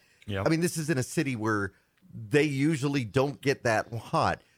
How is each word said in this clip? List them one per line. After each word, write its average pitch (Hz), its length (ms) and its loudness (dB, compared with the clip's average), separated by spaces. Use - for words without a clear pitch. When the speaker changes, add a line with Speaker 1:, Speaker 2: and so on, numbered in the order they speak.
Speaker 1:
Yep. 98 160 -2
Speaker 2:
I - 40 2
mean, 160 120 2
this 170 160 -2
is 156 140 -2
in 151 80 0
a 123 60 0
city 139 320 -2
where 104 360 -2
they 117 300 2
usually 143 600 0
don't 131 360 0
get 135 220 0
that 110 300 0
hot. 113 480 0